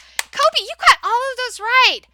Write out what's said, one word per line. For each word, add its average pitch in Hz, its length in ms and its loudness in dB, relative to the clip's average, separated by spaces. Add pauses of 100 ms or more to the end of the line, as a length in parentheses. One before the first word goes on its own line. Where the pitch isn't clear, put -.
(320)
Kobe, 605 300 0
you 427 160 -8
got 698 260 2
all 381 80 -4 (200)
of 508 60 -8
those 494 220 -8
right. 440 420 2 (120)